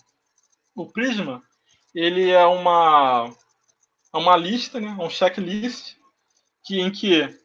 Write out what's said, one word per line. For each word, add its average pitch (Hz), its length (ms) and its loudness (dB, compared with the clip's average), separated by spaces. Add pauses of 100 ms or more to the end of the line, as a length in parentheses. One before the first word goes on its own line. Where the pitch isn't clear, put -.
(760)
O 170 120 -12
prisma, 202 560 -6 (520)
ele 180 360 0
é 180 140 6
uma, 156 880 2 (800)
é 165 40 -6
uma 175 200 4
lista, 220 440 -4
né, 214 180 -10
um 165 120 -8
checklist, 190 880 -6 (680)
que, 190 160 -6
em 185 100 -2
que, 170 380 0 (160)